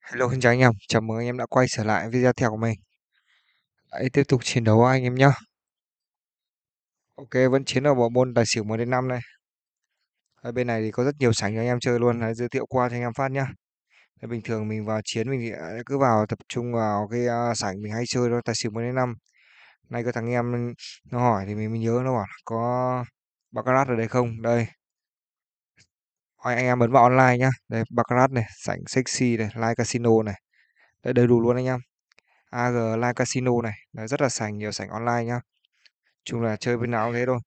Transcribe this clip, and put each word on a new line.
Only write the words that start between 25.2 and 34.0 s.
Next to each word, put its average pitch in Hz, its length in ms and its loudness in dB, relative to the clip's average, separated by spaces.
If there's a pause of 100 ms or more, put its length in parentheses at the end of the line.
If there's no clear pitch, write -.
Anh, 123 160 -4
anh 127 100 0
em 123 120 2
ấn 120 140 2
vào 127 100 8
online 127 360 6
nhá. 131 120 2 (180)
Đây, 113 220 -4
baccarat 123 400 2
này, 120 140 0 (120)
sảnh 90 300 -6
sexy 123 500 0
này, 107 180 -4
live 113 200 -2
casino 117 500 2
này. 104 100 -4 (680)
Đây, 127 120 -4
đầy 123 120 6
đủ 120 140 6
luôn 120 160 2
anh 127 100 -2
em. 127 140 -2 (680)
A 123 200 -2
G 120 60 -2
Live 117 400 0
Casino 127 360 0 (100)
này, 110 100 -4 (200)
đấy, 110 160 -12